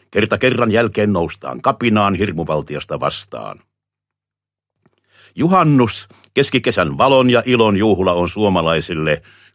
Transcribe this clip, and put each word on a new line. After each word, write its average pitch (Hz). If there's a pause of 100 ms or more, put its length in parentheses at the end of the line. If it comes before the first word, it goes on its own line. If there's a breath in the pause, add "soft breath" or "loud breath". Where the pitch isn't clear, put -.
(100)
Kerta 104
kerran 120
jälkeen 107
noustaan 80
kapinaan 107
hirmuvaltiasta 78
vastaan. 55 (1700 soft breath)
Juhannus, 151 (260 soft breath)
keskikesän 82
valon 131
ja 120
ilon 113
juhla, 95
on 87
suomalaisille 82 (320 soft breath)